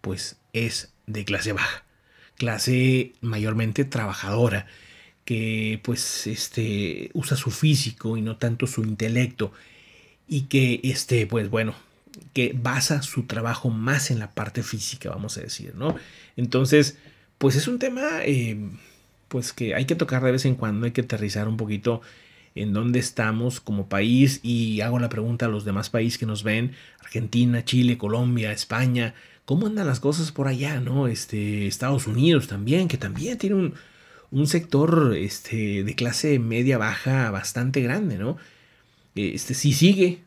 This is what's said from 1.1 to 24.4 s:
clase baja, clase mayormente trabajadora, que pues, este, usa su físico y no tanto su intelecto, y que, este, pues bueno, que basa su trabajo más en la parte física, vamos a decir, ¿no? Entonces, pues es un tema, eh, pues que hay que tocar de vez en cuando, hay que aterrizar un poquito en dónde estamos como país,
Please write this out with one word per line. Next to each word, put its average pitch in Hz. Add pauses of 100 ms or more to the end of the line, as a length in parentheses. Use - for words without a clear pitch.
clase 101
baja, 92 (520)
clase 123
mayormente 110
trabajadora, 107 (560)
que 110
pues, -
este, 104
usa 143
su 131
físico 113
y 110
no 110
tanto 117
su -
intelecto, 113 (760)
y 139
que, 131
este, 123
pues 104
bueno, 110 (580)
que 123
basa 131
su 123
trabajo 117
más 123
en 117
la 107
parte 110
física, -
vamos 98
a -
decir, -
¿no? 139 (400)
Entonces, 131 (420)
pues 135
es 147
un 240
tema, 262
eh, 120 (680)
pues -
que 113
hay 131
que 165
tocar 131
de 131
vez 131
en 131
cuando, 110
hay 117
que 131
aterrizar 107
un 113
poquito 110 (540)
en 104
dónde 120
estamos 117
como 101
país, 123